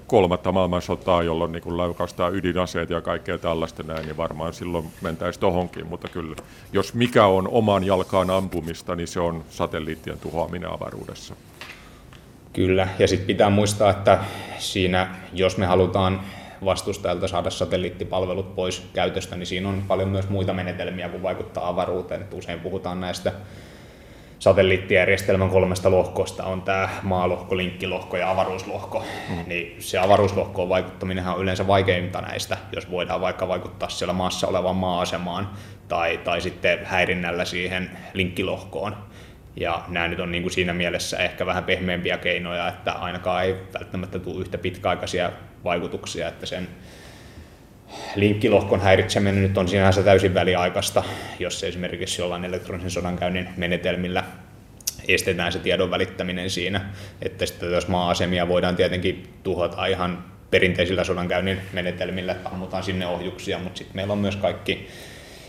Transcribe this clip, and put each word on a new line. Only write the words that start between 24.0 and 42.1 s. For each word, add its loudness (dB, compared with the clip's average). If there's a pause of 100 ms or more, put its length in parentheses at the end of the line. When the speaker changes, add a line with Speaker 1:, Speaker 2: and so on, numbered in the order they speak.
Speaker 2:
satelliittijärjestelmän 6
kolmesta 4
lohkosta, 2
on -4
tää 0 (140)
maalohko, 2
linkkilohko -4
ja 0
avaruuslohko. -2 (260)
Speaker 1:
Mm. -4 (120)
Speaker 2:
Niin -6
se -4
avaruuslohkoon 4
vaikuttaminenhan 0
on -2
yleensä 0
vaikeinta 4
näistä, -6 (180)
jos -8
voidaan -2
vaikka -2
vaikuttaa -4
siellä -2
maassa 0
olevaan 2
maa-asemaan -2 (380)
tai, 0
tai -2
sitten 0
häirinnällä 0
siihen -4 (240)
linkkilohkoon. -4 (600)
Ja -2
nää 0
nyt -4
on, -4
niinku, -2
siinä 0
mielessä -2
ehkä -2
vähän 0
pehmeämpiä 0